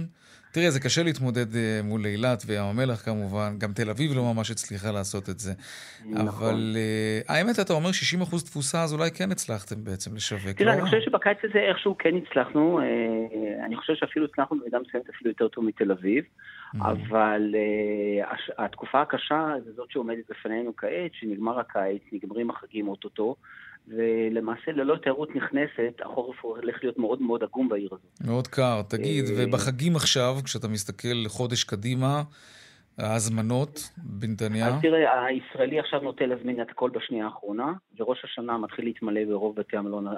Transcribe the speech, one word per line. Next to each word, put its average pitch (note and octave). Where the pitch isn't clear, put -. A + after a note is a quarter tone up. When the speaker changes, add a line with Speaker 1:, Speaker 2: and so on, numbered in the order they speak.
Speaker 1:
תראה, E3+
זה C3+
קשה C3+
להתמודד, B2
אה, A2
מול G#2+
אילת A2+
וים G#2
המלח A2+
כמובן, G#2
גם G#2
תל G#2+
אביב C#3+
לא A#2+
ממש A2
הצליחה G#2
לעשות G2+
את F#2
זה. F#2+
Speaker 2:
נכון. G#2+
Speaker 1:
אבל, A2
אה, A2
האמת, G#3+
אתה F#3+
אומר E3
שישים F3+
אחוז E3+
תפוסה, D3
אז D#3
אולי D#3+
כן F3+
הצלחתם G#2+
בעצם G2
לשווק, G2
Speaker 2:
תראה, G3+
Speaker 1:
לא A3+
Speaker 2:
אני G3
Speaker 1:
רע. F#3
Speaker 2:
חושב A3
שבקיץ G#3
הזה G#3
איכשהו G3
כן E3
הצלחנו, D#3
אה, C3
אני A2+
חושב -
שאפילו D#3
הצלחנו C#3+
במידה A#2+
מסוימת B2
אפילו -
יותר A2
טוב A2+
מתל G#2
אביב, G2
Speaker 1:
Mhm. A2
Speaker 2:
אבל, G#2+
אה, G#2
הש-, -
התקופה B2
הקשה -
זה A2+
זאת B2
שעומדת A#2
בפנינו A2+
כעת, E3
שנגמר A2+
הקיץ, G2
נגמרים G#2
החגים G#2
אוטוטו, G#2+
ולמעשה A2+
ללא C#3+
תיירות C#3+
נכנסת, C3
החורף B2+
הולך A#2
להיות B2
מאוד B2
מאוד A#2
עגום B2+
בעיר G2+
הזאת. -
Speaker 1:
מאוד B2
קר. B2
תגיד, C3+
Speaker 2:
אה, A#2
Speaker 1:
ובחגים B2+
עכשיו, C3
כשאתה A#2
מסתכל A2
חודש A#2+
קדימה, B2+
ההזמנות A2+
בנתניה? A2
Speaker 2:
אז B2
תראה, D3+
הישראלי C3
עכשיו C#3+
נוטה C3+
להזמין B2
את A#2
הכל B2
בשנייה A#2+
האחרונה, G#2+
וראש A#2+
השנה A#2
מתחיל A2+
להתמלא G#2+
ברוב G#2
בתי G#2+
המלון G2+